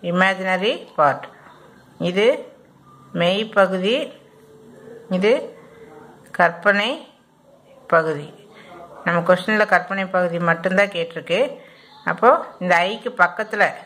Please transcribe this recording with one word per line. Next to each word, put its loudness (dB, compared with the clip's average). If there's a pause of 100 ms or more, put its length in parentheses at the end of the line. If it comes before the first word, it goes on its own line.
(140)
imaginary 0 (240)
part. 2 (840)
இது 0 (920)
மெய் 0 (160)
பகுதி, 2 (1200)
இது 2 (1040)
கற்பனை 2 (1040)
பகுதி. 0 (800)
நம்ம 0
கொஸ்டின்ல 4
கற்பனை 0 (120)
பகுதி 0 (120)
மட்டும்தான் 0
கேட்டிருக்கு. -4 (720)
அப்போ 4 (320)
இந்த 2 (160)
ஐக்கு -8 (100)
பக்கத்துல 0 (220)